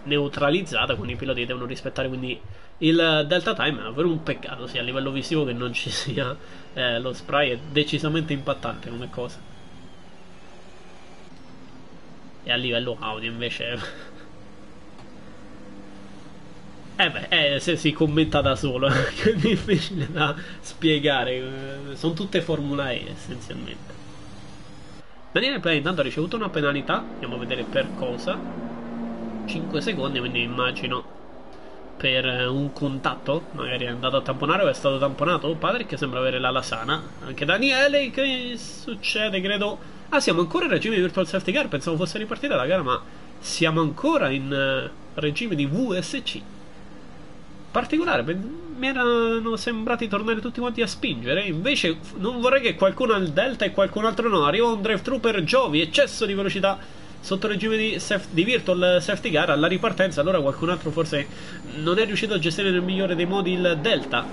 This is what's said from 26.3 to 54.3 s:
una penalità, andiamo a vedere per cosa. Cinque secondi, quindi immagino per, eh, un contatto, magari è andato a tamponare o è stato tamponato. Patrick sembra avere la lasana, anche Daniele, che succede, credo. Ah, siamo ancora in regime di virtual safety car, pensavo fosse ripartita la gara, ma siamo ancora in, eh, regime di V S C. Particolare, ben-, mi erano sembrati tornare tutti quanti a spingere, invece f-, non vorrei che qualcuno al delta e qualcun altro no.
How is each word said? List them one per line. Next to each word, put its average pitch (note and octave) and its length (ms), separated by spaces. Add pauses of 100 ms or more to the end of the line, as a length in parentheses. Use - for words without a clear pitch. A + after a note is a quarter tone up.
una G#3+ 100
penalità, D3 520
andiamo - 360
a B2 40
vedere B2 240
per C3 240 (100)
cosa. - 420 (1040)
Cinque D#3 360
secondi, C#3 380
quindi B2 240
immagino B2+ 600 (920)
per, C3 280
eh, B2+ 200
un C#3 260
contatto, C#3 800
magari B2+ 320
è A#2+ 60
andato B2 260
a C3+ 60
tamponare C#3+ 420
o D#3+ 60
è C3+ 40
stato C3+ 240
tamponato. C#3+ 580
Patrick F3 420
sembra B2+ 220
avere B2+ 200
la B2+ 120
lasana, B2+ 520 (220)
anche C3 180
Daniele, C4 680
che B3+ 460
succede, G#3+ 840
credo. G3+ 360 (300)
Ah, C#4+ 140
siamo F3 180
ancora F3 260
in C#4 60
regime G#3+ 240
di F#3 60
virtual F#3 260
safety F#3+ 240
car, B3+ 160
pensavo D#3 300
fosse F#3 200
ripartita A3 380
la B2+ 100
gara, F3 180
ma B2+ 180 (360)
siamo D#3+ 440
ancora F3 480
in, C3+ 240
eh, C3+ 360 (260)
regime D#3+ 400
di C#3+ 100
V F#3 340
S G#3+ 240
C. - 180 (1300)
Particolare, D#4 520
ben-, A3 400 (140)
mi B3+ 100
erano A#3 680
sembrati A#3 520
tornare G#3+ 340
tutti A#3+ 180
quanti A#3+ 220
a A3 60
spingere, C#3+ 540
invece F#3 580
f-, - 180
non A#3+ 220
vorrei B3+ 220
che A3+ 140
qualcuno G3 380
al F#3+ 160
delta A3 360
e F#3+ 60
qualcun G3 340
altro A3+ 240
no. F3 160